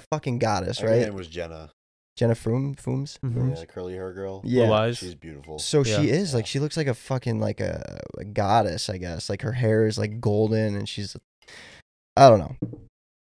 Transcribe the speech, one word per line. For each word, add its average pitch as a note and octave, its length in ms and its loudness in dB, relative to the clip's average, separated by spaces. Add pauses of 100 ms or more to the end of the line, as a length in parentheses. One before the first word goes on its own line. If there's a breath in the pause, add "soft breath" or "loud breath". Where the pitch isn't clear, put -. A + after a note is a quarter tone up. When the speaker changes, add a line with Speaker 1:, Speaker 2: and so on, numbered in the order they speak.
(120)
Speaker 1:
fucking C#3 280 -4
goddess, G2 400 -2
Speaker 2:
Her G#2+ 100 -2
Speaker 1:
right? A2+ 120 4
Speaker 2:
name G#2+ 140 -2
was F2+ 120 -10
Jenna. D#2+ 440 -10 (440)
Speaker 1:
Jenna A#2 200 2
Froom, C3+ 400 -4
Fooms? C#3 500 -8
Speaker 3:
Mm-hmm. A#2+ 140 -2
Speaker 1:
Fooms? C3 200 -2
Speaker 2:
Yeah, E2 60 -14
curly F#2 280 -10
hair F#2 200 -10
girl. F#2+ 300 -10
Speaker 1:
Yeah. A#2 220 2
Speaker 3:
Blue A2 80 4
eyes. A2+ 260 2
Speaker 2:
She's F2+ 160 -12
beautiful. D#2 420 -16
Speaker 1:
So C#3+ 260 2
she A2+ 80 0
Speaker 3:
Yeah. G#2+ 100 2
Speaker 1:
is, C#3+ 340 0
like, A2+ 100 -2
she - 140 -4
looks D3 180 -4
like D#3 100 -2
a B2 60 0
fucking, A#2+ 460 -4
like, G#2+ 200 -2
a, F2 400 -6 (200)
a - 40 -10
goddess, G2+ 680 0
I G2 80 -4
guess. F2 320 -8
Like, G2+ 120 -4
her A2 120 -4
hair A2 340 4
is, G#2+ 100 -2
like, G#2+ 240 -4
golden, G#2+ 540 2
and G2+ 120 -6
she's, - 300 -10 (1000 loud breath)
I C3+ 140 12
don't G#2+ 100 10
know. - 160 -8 (720)